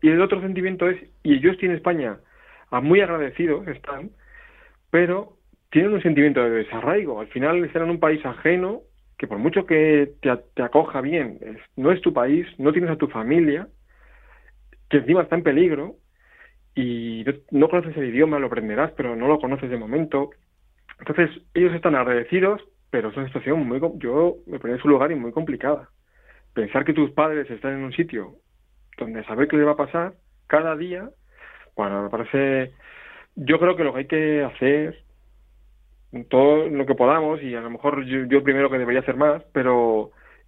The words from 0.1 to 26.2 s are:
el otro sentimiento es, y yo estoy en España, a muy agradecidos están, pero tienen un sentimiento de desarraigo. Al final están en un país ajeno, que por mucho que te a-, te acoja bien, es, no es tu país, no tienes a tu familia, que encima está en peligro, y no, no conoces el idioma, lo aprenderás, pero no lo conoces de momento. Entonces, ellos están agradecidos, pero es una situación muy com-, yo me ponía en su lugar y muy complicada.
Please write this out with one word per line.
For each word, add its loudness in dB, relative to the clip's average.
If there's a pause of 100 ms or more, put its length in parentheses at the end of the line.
el 4
otro 0
sentimiento -2
es, -2 (240)
y 4
yo 4
estoy -2
en 0
España, -2 (520)
a -2
muy 6
agradecidos -2
están, -10 (800)
pero 0 (340)
tienen 2
un -2
sentimiento 4
de 2
desarraigo. -2
Al -12
final -2
están -4
en -2
un -4
país 0
ajeno, -2 (380)
que -8
por -6
mucho 0
que 4
te 0
a-, -2 (140)
te -4
acoja 2
bien, -4
es, -14 (200)
no 4
es 0
tu 2
país, 2 (120)
no 2
tienes 0
a -4
tu -2
familia, 0 (1200)
que 4
encima 2
está -2
en -2
peligro, 0 (800)
y -6
no, -2 (200)
no 6
conoces -2
el -4
idioma, 2
lo -2
aprenderás, -2
pero -4
no 0
lo 4
conoces -4
de -4
momento. -4 (680)
Entonces, 0 (240)
ellos 4
están 0
agradecidos, 0 (280)
pero -2
es -12
una -6
situación -2
muy -4
com-, -4
yo 0 (100)
me -10
ponía -4
en -10
su 0
lugar 4
y -4
muy -6
complicada. -4 (680)